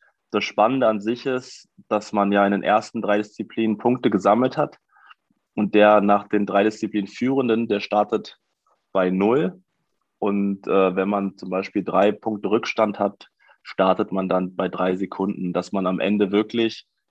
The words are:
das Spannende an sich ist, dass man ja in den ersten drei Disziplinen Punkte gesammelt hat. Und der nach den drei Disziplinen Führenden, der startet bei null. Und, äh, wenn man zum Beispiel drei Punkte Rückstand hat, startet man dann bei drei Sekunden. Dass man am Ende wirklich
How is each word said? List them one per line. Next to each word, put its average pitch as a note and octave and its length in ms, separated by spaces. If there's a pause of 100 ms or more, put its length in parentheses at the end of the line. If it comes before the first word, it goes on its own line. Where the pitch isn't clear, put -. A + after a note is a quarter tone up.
(300)
das G#2 140
Spannende B2 420
an A2 140
sich A#2 260
ist, B2+ 420 (200)
dass G#2+ 240
man G2+ 180
ja G2+ 160
in G2+ 60
den G2 100
ersten G#2+ 400
drei G#2 160
Disziplinen G#2+ 600
Punkte B2 300
gesammelt G#2 480
hat. D3 200 (800)
Und G#2 180
der G#2+ 260
nach G2+ 280
den G#2 180
drei G2+ 160
Disziplinen G#2 460
Führenden, A#2+ 580
der G#2 140
startet - 580 (540)
bei F#2 180
null. A#2+ 500 (600)
Und, G2+ 480
äh, F#2 280
wenn F#2+ 120
man G2 280
zum F#2 140
Beispiel G2 320
drei G2 300
Punkte G#2 380
Rückstand G#2+ 500
hat, - 280 (340)
startet F#2+ 500
man F#2+ 160
dann F#2 260
bei F#2 140
drei F#2 280
Sekunden. F#2+ 560
Dass F2+ 200
man F#2+ 140
am F#2 120
Ende G2+ 320
wirklich A2 560 (240)